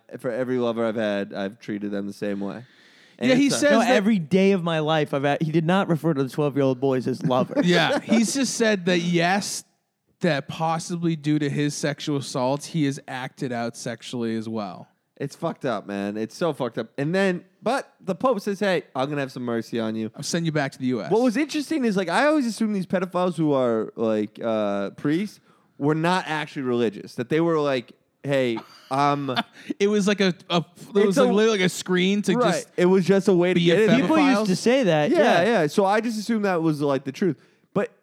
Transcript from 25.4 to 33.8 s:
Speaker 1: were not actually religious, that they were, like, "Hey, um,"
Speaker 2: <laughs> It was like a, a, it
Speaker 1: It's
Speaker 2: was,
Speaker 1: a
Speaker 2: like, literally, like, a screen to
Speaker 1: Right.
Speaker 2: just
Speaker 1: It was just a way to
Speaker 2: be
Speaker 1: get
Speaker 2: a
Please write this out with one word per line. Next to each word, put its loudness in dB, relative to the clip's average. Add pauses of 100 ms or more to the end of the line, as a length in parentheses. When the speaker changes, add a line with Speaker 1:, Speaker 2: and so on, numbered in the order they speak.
Speaker 1:
were 0
not 0
actually -6
religious, -2
that -6
they 2
were, 2
like, -2 (340)
"Hey, 0 (320)
um," 0 (240)
Speaker 2:
<laughs> -12
It 2
was 2
like 0
a, 2 (160)
a, 2
it -2 (320)
Speaker 1:
It's 4
Speaker 2:
was, 2
Speaker 1:
a 6
Speaker 2:
like, 4
literally, 4
like, 2
a 4
screen 0
to 2
Speaker 1:
Right. 2
Speaker 2:
just -2
Speaker 1:
It 4
was 4
just 4
a 6
way 4
to 4
Speaker 2:
be 2
Speaker 1:
get 6
Speaker 2:
a 6